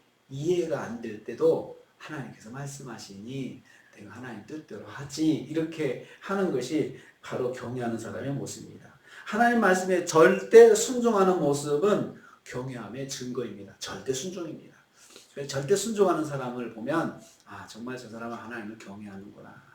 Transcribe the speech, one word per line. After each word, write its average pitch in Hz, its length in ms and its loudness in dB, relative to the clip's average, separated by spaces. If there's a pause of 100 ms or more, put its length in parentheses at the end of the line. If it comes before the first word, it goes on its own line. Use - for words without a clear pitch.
(280)
이해가 156 540 -2
안 113 200 -10
될 107 220 -12
때도 139 580 0 (160)
하나님께서 120 540 -14
말씀하시니 123 1120 -12 (320)
"내가 104 200 -20
하나님 117 300 -14
뜻대로 147 400 -14
하지." 143 480 -2
이렇게 151 720 -4 (160)
하는 196 300 -2
것이 143 460 -2 (240)
바로 123 300 -4
경외하는 120 460 -6
사람의 117 360 -8
모습입니다. - 600 -12 (320)
하나님 233 360 4
말씀에 185 420 4
절대 196 720 10
순종하는 208 640 2
모습은 143 760 2 (280)
경외함의 123 640 -10
증거입니다. 120 720 -8
절대 - 340 -6
순종입니다. 180 640 -10 (580)
그래서 143 140 -10
절대 139 280 0
순종하는 196 500 2
사람을 123 480 -8
보면, 131 480 -4 (240)
"아, 98 200 -18
정말 120 320 -12
저 110 120 -14
사람은 113 260 -12
하나님을 110 420 -12
경외하는구나. 101 840 -18 (120)